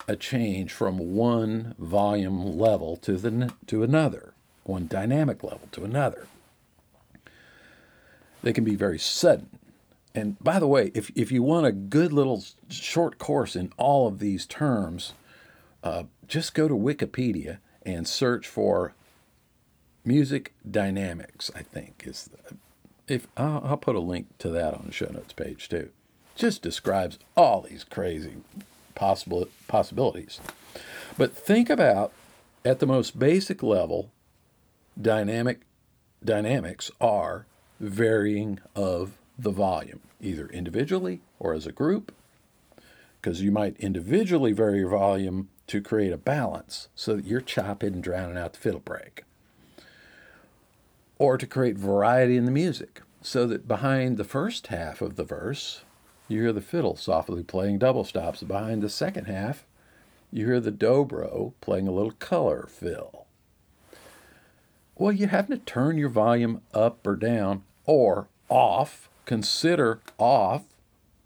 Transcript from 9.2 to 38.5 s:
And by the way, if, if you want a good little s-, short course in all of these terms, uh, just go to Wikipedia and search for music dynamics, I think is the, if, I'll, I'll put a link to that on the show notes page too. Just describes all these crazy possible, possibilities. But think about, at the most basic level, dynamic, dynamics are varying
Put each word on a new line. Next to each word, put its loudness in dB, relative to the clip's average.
And -2
by 2
the 4
way, 4
if, -4
if 0
you 2
want 2
a 6
good 0
little 2
s-, -14
short -2
course -2
in -4
all 4
of -4
these -2
terms, -2
uh, -4
just -4
go 4
to 2
Wikipedia -2
and -4
search -2
for 0
music 2
dynamics, -4
I -14
think -16
is -14
the, -20
if, -2
I'll, -2
I'll 0
put 0
a 0
link -4
to -4
that 0
on -12
the -12
show -6
notes -14
page -10
too. -6
Just -2
describes -2
all 6
these -16
crazy -6
possible, 0
possibilities. 0
But 2
think 4
about, 4
at 2
the 2
most 2
basic 2
level, 0
dynamic, 0
dynamics -2
are 0
varying 0